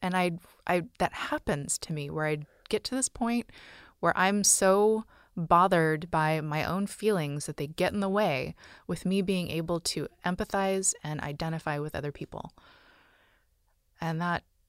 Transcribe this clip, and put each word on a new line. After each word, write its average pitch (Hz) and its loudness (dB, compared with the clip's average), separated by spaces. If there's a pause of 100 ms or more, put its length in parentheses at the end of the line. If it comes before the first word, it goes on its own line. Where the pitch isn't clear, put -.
And 180 -2
I, 180 2 (340)
I, 175 2 (140)
that 180 0
happens - -4
to - -8
me 147 -6
where 156 -2
I 151 -2 (280)
get 214 -2
to - -6
this 262 0
point 233 -2 (520)
where 170 2
I'm 196 4
so 208 4 (280)
bothered 170 4
by 156 2
my 151 -2
own 196 -2
feelings 156 -2
that 151 -8
they 143 -6
get 180 0
in 208 -2
the 196 0
way 160 0 (320)
with 175 -6
me 190 2
being 180 -2
able 165 -2
to - -4 (180)
empathize 190 0 (100)
and 151 -6
identify 156 -4
with 151 -6
other 147 -6
people. - -12 (1500)
And 165 -4
that, 175 -2 (260)